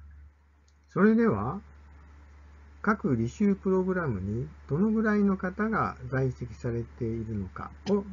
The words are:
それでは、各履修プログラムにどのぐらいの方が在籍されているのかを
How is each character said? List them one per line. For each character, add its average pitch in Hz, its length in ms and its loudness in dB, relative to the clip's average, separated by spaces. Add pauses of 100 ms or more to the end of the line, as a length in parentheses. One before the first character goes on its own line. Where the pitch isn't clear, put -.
(920)
そ 160 100 -2
れ 214 140 6
で 233 120 4
は、 185 360 0 (1200)
各 208 320 2
履 113 140 2
修 202 260 2
プ 190 160 -2
ロ 190 140 2
グ 185 100 0
ラ 175 120 -2
ム 107 140 -2
に 110 280 -4 (200)
ど 139 100 0
の 214 120 4
ぐ 220 120 2
ら 214 140 2
い 208 60 4
の 196 160 4
方 202 320 -2
が 139 260 0 (140)
在 131 200 0
籍 123 240 -8
さ - 160 -6
れ 117 120 -2
て 120 240 -8
い 113 180 -4
る 107 140 -6
の 95 100 -6
か 82 220 -12 (180)
を 202 240 0